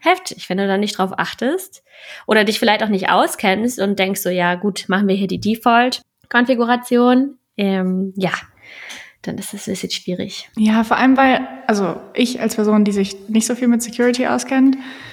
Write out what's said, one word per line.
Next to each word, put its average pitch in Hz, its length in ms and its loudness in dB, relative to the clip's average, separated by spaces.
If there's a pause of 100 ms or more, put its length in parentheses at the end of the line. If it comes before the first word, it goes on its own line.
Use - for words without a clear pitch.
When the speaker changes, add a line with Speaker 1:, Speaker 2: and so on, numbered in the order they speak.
Speaker 1:
heftig, - 480 -2
wenn 185 80 -2
du 196 80 0
da 196 120 2
nicht 208 200 -2
drauf 185 200 -2
achtest 254 680 -6 (420)
oder 214 200 4
dich 214 120 0
vielleicht 214 260 2
auch 214 40 0
nicht 196 220 0
auskennst 220 720 0
und 196 200 0
denkst 190 220 -2
so, 180 80 -4
„Ja 180 260 0
gut, 196 320 -4
machen 196 220 2
wir 190 60 2
hier 196 120 0
die 180 140 -4
Default-Konfiguration.“ 240 2000 0 (200)
Ähm, 190 580 0
ja, 190 160 -2 (920)
dann - 140 -8
ist - 160 -12
das 202 140 -14
ein 208 60 -4
bisschen 185 180 -8
schwierig. - 640 -8
Speaker 2:
Ja, 220 300 2
vor 226 100 0
allem, 262 220 4
weil, 262 280 4 (220)
also 202 300 0 (160)
ich 247 260 0
als 220 160 -2
Person, 208 300 2
die 202 80 0
sich 196 340 -4
nicht 220 180 2
so 247 100 -2
viel 247 120 -2
mit 233 160 4
Security 247 420 0
auskennt, 262 520 2 (360)